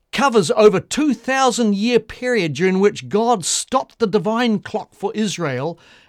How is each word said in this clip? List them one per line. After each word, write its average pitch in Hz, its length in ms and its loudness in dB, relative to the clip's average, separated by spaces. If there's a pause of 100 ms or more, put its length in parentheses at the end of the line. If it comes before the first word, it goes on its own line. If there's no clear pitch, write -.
(120)
covers 226 400 2
over 214 260 6
two 294 340 -2
thousand 247 640 0
year 226 240 2
period 220 560 -2
during 185 240 0
which 190 300 0
God 214 360 0
stopped - 540 -4
the 233 80 0
divine 214 540 0
clock - 340 -10
for - 180 -8
Israel 165 640 -4 (300)